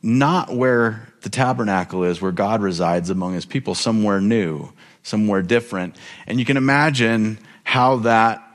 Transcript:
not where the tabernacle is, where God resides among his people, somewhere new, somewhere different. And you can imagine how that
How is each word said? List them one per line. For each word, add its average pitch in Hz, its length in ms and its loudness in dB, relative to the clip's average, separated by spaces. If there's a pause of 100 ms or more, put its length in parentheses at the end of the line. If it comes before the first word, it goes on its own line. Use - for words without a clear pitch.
not 139 520 2
where 120 540 0 (140)
the 101 60 -10
tabernacle 101 760 -2
is, 87 160 -2
where 95 120 -2
God 104 300 -2
resides 87 480 -2
among 92 240 -4
his 85 100 -6
people, 131 300 -6
somewhere 107 460 0
new, 95 520 -2 (300)
somewhere 104 400 0
different. 95 540 -2 (320)
And 117 100 -2
you 123 60 0
can 135 120 0
imagine 131 800 2 (260)
how 131 340 2
that 113 420 2 (140)